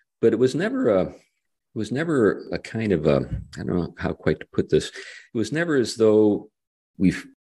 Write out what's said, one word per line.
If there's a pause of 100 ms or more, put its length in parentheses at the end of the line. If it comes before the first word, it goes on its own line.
(200)
but
it
was
never
a,
it
was
never
a
kind
of
a, (280)
I
don't
know
how
quite
to
put
this.
It
was
never
as
though (480)
we've (180)